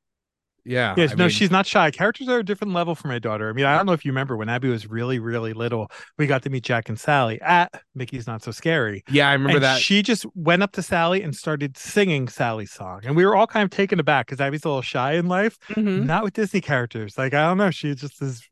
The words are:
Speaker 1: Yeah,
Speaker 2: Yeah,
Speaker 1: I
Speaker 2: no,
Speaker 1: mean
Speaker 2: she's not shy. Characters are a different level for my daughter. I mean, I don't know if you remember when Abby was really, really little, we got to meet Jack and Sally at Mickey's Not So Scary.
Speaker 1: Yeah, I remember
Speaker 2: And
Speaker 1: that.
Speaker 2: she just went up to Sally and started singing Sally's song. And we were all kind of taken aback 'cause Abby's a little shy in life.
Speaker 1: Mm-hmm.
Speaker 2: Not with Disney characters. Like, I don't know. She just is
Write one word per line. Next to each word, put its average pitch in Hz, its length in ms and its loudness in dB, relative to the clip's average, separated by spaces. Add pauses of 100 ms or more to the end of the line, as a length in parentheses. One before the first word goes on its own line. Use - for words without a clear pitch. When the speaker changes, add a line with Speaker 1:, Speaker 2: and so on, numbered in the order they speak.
(640)
Speaker 1:
Yeah, 120 320 -2
Speaker 2:
Yeah, 165 160 4
Speaker 1:
I - 40 -6
Speaker 2:
no, 175 80 2
Speaker 1:
mean 170 80 6
Speaker 2:
she's 196 180 2
not 190 160 4
shy. 175 240 4
Characters 226 400 -2
are 247 80 2
a 220 80 0
different 202 280 -4
level 170 200 -2
for 151 140 -8
my 123 100 -4
daughter. 110 320 -4
I 110 40 -6
mean, 135 120 0
I 143 100 4
don't 196 120 2
know 185 60 4
if 156 120 -2
you 139 60 -2
remember 131 260 -4
when 107 100 -4
Abby 127 220 -2
was 110 160 -2
really, 120 320 -4
really 113 360 -4
little, 113 360 -4 (300)
we 151 80 2
got 135 160 2
to 139 80 -4
meet 127 120 -4
Jack 117 240 -2
and 110 120 -6
Sally 131 420 0
at 175 400 2 (140)
Mickey's 127 320 -10
Not 117 160 -10
So 120 80 -8
Scary. 113 580 -2
Speaker 1:
Yeah, 143 200 4
I 143 40 4
remember 139 220 2
Speaker 2:
And 139 80 4
Speaker 1:
that. 131 160 4
Speaker 2:
she 202 240 4
just 226 200 0 (120)
went 170 260 2
up 233 120 0
to 185 100 -6
Sally 180 400 0
and 143 120 -6
started 143 420 -6
singing 160 500 0
Sally's 113 440 -4
song. 95 320 -12
And 135 120 -2
we 180 100 6
were 208 100 4
all 214 120 6
kind 214 160 0
of 190 80 0
taken 196 280 0
aback 139 280 2
'cause 131 120 -10
Abby's 143 240 -2
a 170 40 -2
little 139 160 0
shy 135 300 -2
in 175 140 0
life. 196 300 0 (140)
Speaker 1:
Mm-hmm. 202 340 0
Speaker 2:
Not 170 180 0
with 196 100 -4
Disney 202 280 -2
characters. 117 560 -4
Like, 131 160 -2
I 147 80 4
don't 175 160 2
know. 196 140 4
She 147 240 -4
just 139 260 -12
is 131 300 -8